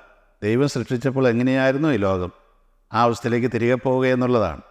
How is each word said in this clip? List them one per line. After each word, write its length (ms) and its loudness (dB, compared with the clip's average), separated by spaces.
ദൈവം 260 0
സൃഷ്ടിച്ചപ്പോൾ 640 -2
എങ്ങനെയായിരുന്നു 640 0
ഈ 40 0
ലോകം, 340 -2
ആ 120 0
അവസ്ഥയിലേക്ക് 480 0
തിരികെ 340 0
പോവുക 220 0
എന്നുള്ളതാണ്. 640 0